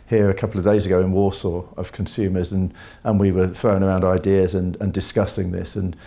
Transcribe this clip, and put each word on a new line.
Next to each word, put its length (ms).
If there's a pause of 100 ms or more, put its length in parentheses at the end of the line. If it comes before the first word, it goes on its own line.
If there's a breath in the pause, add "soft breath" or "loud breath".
here 240
a 20
couple 240
of 80
days 220
ago 140
in 100
Warsaw 540 (120)
of 140
consumers, 600
and, 220 (300 loud breath)
and 160
we 120
were 160
throwing 360
around 200
ideas 520
and, 260
and 100
discussing 600
this. 240
And, 200 (120 loud breath)